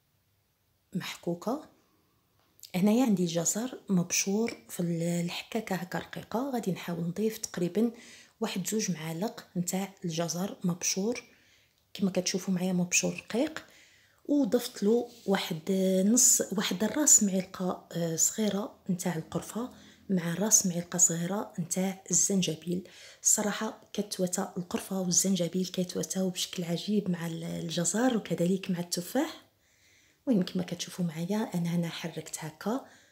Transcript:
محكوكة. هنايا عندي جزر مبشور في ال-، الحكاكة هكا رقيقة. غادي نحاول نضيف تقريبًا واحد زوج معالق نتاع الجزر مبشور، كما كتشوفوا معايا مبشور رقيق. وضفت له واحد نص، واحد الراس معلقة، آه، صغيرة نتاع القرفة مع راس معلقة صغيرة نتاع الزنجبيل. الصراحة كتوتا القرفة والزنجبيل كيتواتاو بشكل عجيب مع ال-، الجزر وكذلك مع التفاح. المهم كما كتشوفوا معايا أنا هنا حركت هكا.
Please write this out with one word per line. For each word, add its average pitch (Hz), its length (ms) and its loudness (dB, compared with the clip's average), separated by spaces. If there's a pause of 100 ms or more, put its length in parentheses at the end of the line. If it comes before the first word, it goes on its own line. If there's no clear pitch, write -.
(920)
محكوكة. 185 760 -6 (1080)
هنايا 208 300 6
عندي 185 200 4
جزر 170 540 -2 (100)
مبشور 196 680 2 (120)
في - 100 -10
ال-، 170 460 0
الحكاكة 208 500 -4
هكا 175 240 -6
رقيقة. 233 540 -6
غادي 214 180 0
نحاول 170 360 -4
نضيف 220 300 -2
تقريبًا 185 540 0 (500)
واحد 202 260 -4
زوج 208 240 0
معالق 165 560 -6 (100)
نتاع 190 360 -2 (120)
الجزر 170 580 -2
مبشور، 190 600 -2 (680)
كما 190 180 0
كتشوفوا 185 420 0
معايا 185 200 0
مبشور 175 400 2
رقيق. 277 520 -2 (600)
وضفت 247 580 2
له 233 260 4 (160)
واحد 185 460 0 (340)
نص، 226 360 6
واحد 190 420 0
الراس 285 400 6
معلقة، 185 680 0
آه، 170 240 -2
صغيرة 202 600 0 (140)
نتاع 180 260 0
القرفة 190 540 -6 (400)
مع 170 240 0
راس 202 320 4
معلقة 170 320 -2
صغيرة 170 640 0
نتاع 185 520 -2
الزنجبيل. 175 760 0 (340)
الصراحة 214 600 0 (120)
كتوتا 196 640 -2
القرفة 190 440 -4
والزنجبيل 185 640 2
كيتواتاو 185 640 -2
بشكل - 340 -6
عجيب 190 480 0
مع 165 160 -2
ال-، 165 160 -6
الجزر 170 760 0
وكذلك 185 540 0
مع 170 80 0
التفاح. 208 680 -2 (800)
المهم 214 160 4
كما 180 200 -2
كتشوفوا - 420 -4
معايا 175 500 -2
أنا 170 200 0
هنا 170 140 0
حركت 160 500 -8
هكا. 208 460 -6 (260)